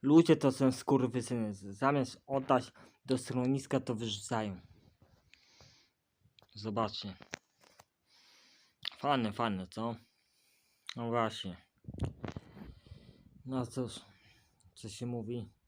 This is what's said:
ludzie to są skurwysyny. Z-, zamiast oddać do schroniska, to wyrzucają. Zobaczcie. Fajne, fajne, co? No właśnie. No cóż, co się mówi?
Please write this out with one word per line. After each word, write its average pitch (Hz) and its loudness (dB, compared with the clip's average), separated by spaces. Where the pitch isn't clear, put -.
ludzie 156 8
to 143 4
są 131 4
skurwysyny. 123 0
Z-, 98 -12
zamiast 135 2
oddać 135 2
do 131 0
schroniska, 127 0
to 127 -4
wyrzucają. 107 -4
Zobaczcie. 104 -4
Fajne, 127 2
fajne, 98 -2
co? 113 -6
No 117 -4
właśnie. 110 -2
No 131 -4
cóż, 123 -6
co - -14
się 113 -10
mówi? 120 -6